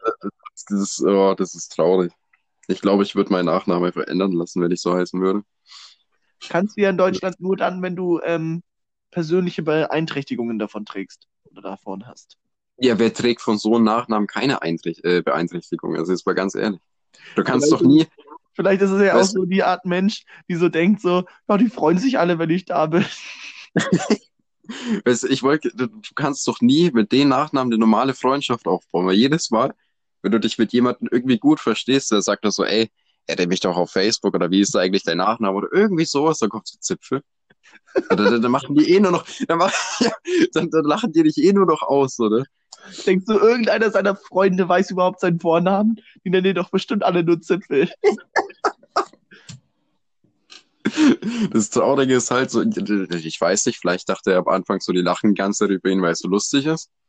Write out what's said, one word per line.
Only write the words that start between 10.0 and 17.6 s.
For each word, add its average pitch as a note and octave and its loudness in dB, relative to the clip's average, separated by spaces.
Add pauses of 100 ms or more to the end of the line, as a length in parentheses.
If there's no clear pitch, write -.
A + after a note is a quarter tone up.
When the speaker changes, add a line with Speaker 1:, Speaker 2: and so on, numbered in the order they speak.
Speaker 2:
davon G#2 -6
trägst - -12 (180)
oder - -20
davon F#2+ -12
hast. - -20 (420)
Speaker 1:
Ja, A#2+ 2
wer A2+ 4
trägt A#2+ 0
von G#2+ 0
so A2 2
einem A2+ 4
Nachnamen A2 0
keine A#2+ -2
Einträ-, E2 -6
äh, F2 2
Beeinträchtigung? E2 -4
Also E2+ -2
jetzt F2+ -4
mal F#2+ 0
ganz F#2+ -2
ehrlich. G2+ -4 (540)
Du G#2 0
kannst C3 2